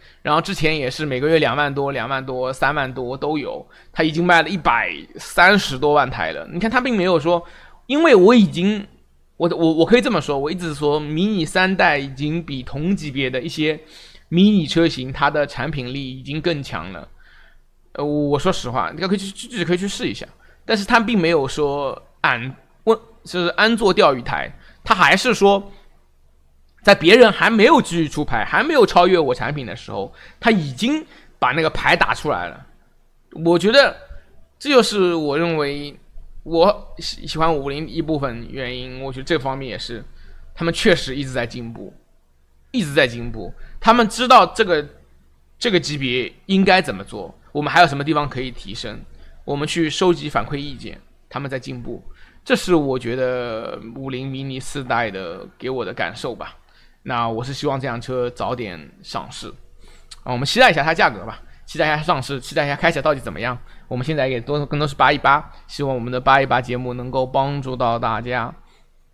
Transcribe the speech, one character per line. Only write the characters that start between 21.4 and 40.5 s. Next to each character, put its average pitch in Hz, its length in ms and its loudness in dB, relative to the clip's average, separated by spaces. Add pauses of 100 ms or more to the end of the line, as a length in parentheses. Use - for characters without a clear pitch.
说 143 520 -4 (220)
俺， 131 320 -2 (300)
我， 220 100 4 (300)
就 180 180 -4
是 170 100 0
安 220 240 2
坐 196 180 4
钓 165 200 6
鱼 123 80 -4
台， 117 300 -6 (320)
他 226 100 4
还 175 220 6
是 233 180 2
说， 202 380 4 (1120)
在 202 100 10
别 175 220 6
人 233 160 10
还 - 180 2
没 220 140 4
有 320 180 8
继 - 140 -4
续 165 100 2
出 147 180 -4
牌、 113 200 -2
还 147 180 0
没 311 120 0
有 247 120 6
超 180 220 6
越 185 100 4
我 135 160 2
产 127 220 -4
品 135 100 -8
的 92 80 -8
时 110 180 -14
候， 104 220 -8 (280)
他 233 100 4
已 151 220 0
经 277 320 -2 (340)
把 127 140 2
那 160 80 0
个 156 80 2
牌 151 260 2
打 - 180 2
出 151 160 -6
来 87 200 -4
了。 - 160 -18 (800)
我 170 120 6
觉 185 140 2
得 262 240 6 (640)
这 277 100 -6
就 254 140 8
是 185 320 2
我 151 240 0
认 170 160 0
为 143 420 -4 (460)
我 165 540 2
喜-， - 280 -10
喜 151 140 -6
欢 160 160 2
五 139 140 -4
菱 147 180 -8
一 143 140 -6
部 151 180 -2
分 117 320 -6
原 127 260 -8
因， 127 240 -12
我 135 100 -8
觉 127 100 -12
得 - 20 -10
这 160 160 0
方 135 180 -6
面 135 120 -8
也 95 100 -8
是， 117 240 -12 (500)